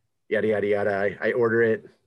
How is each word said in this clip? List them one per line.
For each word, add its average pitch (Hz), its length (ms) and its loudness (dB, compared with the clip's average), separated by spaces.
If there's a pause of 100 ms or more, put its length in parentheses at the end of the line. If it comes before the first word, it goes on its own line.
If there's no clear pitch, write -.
(280)
yada, 107 200 -2
yada, 104 180 0
yada. 101 280 0 (280)
I, 104 60 -2
I 113 40 -2
order 117 300 2
it, 110 240 0 (200)